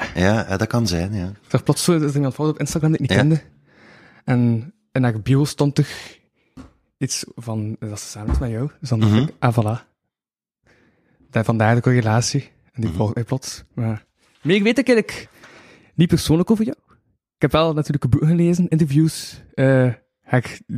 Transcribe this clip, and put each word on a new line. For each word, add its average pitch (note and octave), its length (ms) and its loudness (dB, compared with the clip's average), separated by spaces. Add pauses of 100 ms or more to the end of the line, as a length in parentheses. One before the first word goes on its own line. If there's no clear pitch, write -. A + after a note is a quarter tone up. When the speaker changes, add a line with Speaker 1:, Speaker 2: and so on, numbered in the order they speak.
(160)
Speaker 1:
Ja, G2 340 2
ja, F#2+ 80 -2
dat G#2+ 100 -2
kan A#2+ 200 0
zijn, F2 260 -2
ja. F#2 140 -4
Speaker 2:
Ik - 220 -16
zag - 140 0
plots - 200 0
zo E3+ 160 2
dat D3 100 0
er C#3 60 -4
iemand C#3 200 -2
volgt D3+ 160 -2
op D3 80 -8
Instagram D#3 320 -2
die D#3+ 100 0
ik B2+ 80 -2
niet - 80 2
Speaker 1:
Ja. G#2 80 4
Speaker 2:
kende. D#3 160 2 (800)
En B2 500 0 (180)
in C3 120 0
haar A2 180 0
bio C3+ 240 2
stond C#3+ 300 -2
toch C#3+ 120 2 (1120)
iets - 280 -6 (100)
van, A2 440 -8
dat G#2 200 -12
ze - 80 -14
samen G#2+ 240 -8
is - 80 0
met B2+ 100 -4
jou. A#2 200 -4 (100)
Dus C3+ 100 -12
dan A#2+ 100 0
dacht G#2+ 120 4
Speaker 1:
Mhm. A2 100 4
Speaker 2:
ik, D#3 180 -4
ah, B2 180 0
voilà. A2+ 300 -2 (1400)
En A2+ 140 -2
vandaar A2+ 300 4
de A#2+ 60 2
correlatie, B2 680 0 (300)
die A2 80 -4
Speaker 1:
Mhm. D#2+ 80 -6
Speaker 2:
volgt G#2+ 180 -2
mij A#2 80 -4
plots. - 400 -8 (100)
Maar A2 320 -6 (360)
meer G3 220 2
weet A#3 140 2
ik C4 100 0
eigenlijk - 420 0 (640)
niet E3+ 140 4
persoonlijk E3+ 440 2
over A3 140 2
jou. B3 120 -6 (580)
Ik - 60 -20
heb C#3 100 2
wel D#3+ 220 2
natuurlijk D3 360 -2
boeken D3+ 200 2
gelezen, F3 380 2
interviews, D#3+ 760 0 (120)
eh, C3 400 4 (300)
ga - 140 0
ik, - 240 -4 (160)